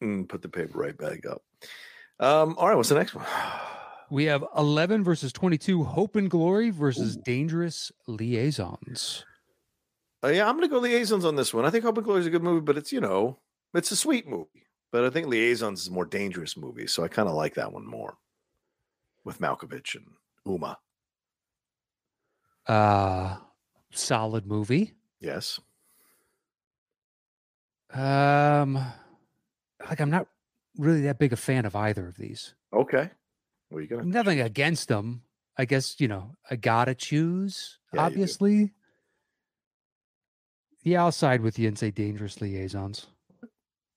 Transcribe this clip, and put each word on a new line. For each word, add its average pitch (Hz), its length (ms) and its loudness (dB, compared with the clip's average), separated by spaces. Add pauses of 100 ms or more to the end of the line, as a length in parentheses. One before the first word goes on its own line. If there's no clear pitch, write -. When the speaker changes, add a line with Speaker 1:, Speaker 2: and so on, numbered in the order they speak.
Speaker 1:
And 101 280 -4
put 90 140 -12
the 87 60 -14
paper 82 300 -8
right 71 200 -6
back - 280 -10
up. - 160 -10 (760)
Um, 156 400 4
all 170 100 4
right, 214 80 6
what's 127 120 4
the 147 80 6
next 180 180 0
one? - 160 -12
<sighs> - 40 -4 (760)
Speaker 2:
We 143 180 0
have 147 180 2 (120)
eleven 156 460 2
versus 160 300 0
twenty-two, 180 500 2
Hope 175 320 0
and 196 160 2
Glory 185 400 2
versus 143 460 0
Speaker 1:
Ooh. - 60 -16
Speaker 2:
Dangerous 160 680 -2 (160)
Liaisons. 120 1160 -4 (960)
Speaker 1:
Uh, 127 60 2
yeah, 190 200 4
I'm 247 60 2
gonna 330 140 2
go 277 100 2
Liaisons 233 460 2
on 156 100 2
this 131 180 0
one. 117 120 0
I 156 60 4
think 226 120 2
Hope 226 140 0
and 226 80 -2
Glory 202 160 2
is 175 60 0
a 165 40 -2
good 165 140 2
movie, 170 160 2
but 147 180 0
it's, 147 140 -8
you 262 80 -2
know, 107 400 0 (340)
it's - 160 0
a 196 60 -4
sweet 277 320 0
movie. - 400 -10 (240)
But 120 100 2
I 127 80 2
think 160 160 -2
Liaisons 113 540 2
is 90 80 -8
a - 20 -12
more 90 140 -2
dangerous 90 520 -6
movie, - 300 -12
so - 160 -2
I 85 60 -2
kinda 101 240 0
like 78 220 -2
that 53 180 -6
one 50 120 -14
more 53 320 -12 (1080)
with - 160 -12
Malkovich 71 560 -6
and - 100 -20 (400)
Uma. 95 320 -6 (1900)
Speaker 2:
Uh, 98 720 4 (520)
solid 110 560 -2
movie. 107 480 0 (240)
Speaker 1:
Yes. - 400 -8 (2250)
Speaker 2:
Um, 143 840 4 (1120)
like, 156 120 -4
I'm 147 100 2
not 170 160 2 (500)
really 156 260 4
that 139 160 0
big 135 140 4
a 117 40 2
fan 127 280 0
of 101 120 -4
either 104 320 0
of 87 80 -16
these. - 380 -14 (180)
Speaker 1:
Okay. 131 380 2 (600)
Well, 78 100 -8
you're 76 80 -10 (100)
gonna 170 100 -4
Speaker 2:
Nothing 196 320 2
against 135 480 0
them. 117 340 -2 (340)
I 135 80 0
guess, 135 360 -2
you 135 80 2
know, 104 280 -8 (140)
I 131 60 -4
gotta 120 380 2
choose, 175 840 -4 (140)
Speaker 1:
Yeah, - 120 -2
you 170 60 0
do. - 20 -6
Speaker 2:
obviously. 202 600 2 (2000)
Yeah, 175 220 2
I'll 170 80 4
side 127 280 2
with 113 180 -2
you 113 100 2
and 104 100 -4
say 110 120 -2
Dangerous 104 500 -6
Liaisons. 98 640 -8 (920)